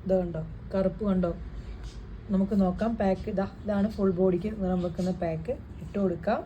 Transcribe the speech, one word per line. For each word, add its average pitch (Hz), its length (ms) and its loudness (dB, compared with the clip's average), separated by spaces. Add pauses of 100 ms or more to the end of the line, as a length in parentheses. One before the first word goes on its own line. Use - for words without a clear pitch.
ഇത് 185 160 4
കണ്ടോ, 165 240 -2 (300)
കറുപ്പ് 190 360 0
കണ്ടോ? 180 220 2 (1000)
നമുക്ക് 196 280 2
നോക്കാം 190 400 4
പാക്ക്. 190 320 2
ഇതാ, 190 120 2 (200)
ഇതാണ് 208 300 2
ഫുൾ 190 240 4
ബോഡിക്ക് 190 320 4 (100)
നിറം 180 240 2
വെക്കുന്ന 180 260 0 (120)
പാക്ക്. 165 300 -2 (300)
ഇട്ട് - 200 -8
കൊടുക്കാം. 185 440 0